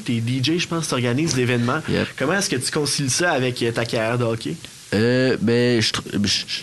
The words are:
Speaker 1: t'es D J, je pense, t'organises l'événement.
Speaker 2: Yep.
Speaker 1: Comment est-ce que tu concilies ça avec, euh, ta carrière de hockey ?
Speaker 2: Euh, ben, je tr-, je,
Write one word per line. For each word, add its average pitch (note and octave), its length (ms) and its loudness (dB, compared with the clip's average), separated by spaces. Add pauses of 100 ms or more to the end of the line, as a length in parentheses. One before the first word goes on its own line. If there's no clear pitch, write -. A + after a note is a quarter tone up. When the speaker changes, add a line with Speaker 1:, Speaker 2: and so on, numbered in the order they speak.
Speaker 1:
t'es A#2 180 0
D B2 200 -2
J, D#3+ 180 0
je E3 80 -2
pense, E3 200 -4
t'organises C3 480 0
l'événement. B2 440 2 (100)
Speaker 2:
Yep. F#2+ 180 0 (100)
Speaker 1:
Comment C#3 160 0
est-ce G3 160 0
que D3 60 0
tu B2+ 160 -4
concilies C#3+ 380 -2
ça F3 220 2
avec, B2+ 300 0
euh, A#2 100 2
ta A#2 140 -2
carrière A#2 320 0
de A#2+ 60 0
hockey ? A2+ 320 -2 (380)
Speaker 2:
Euh, B2 480 2
ben, A#2+ 400 4
je - 100 2
tr-, - 100 -4 (220)
je, - 200 0 (200)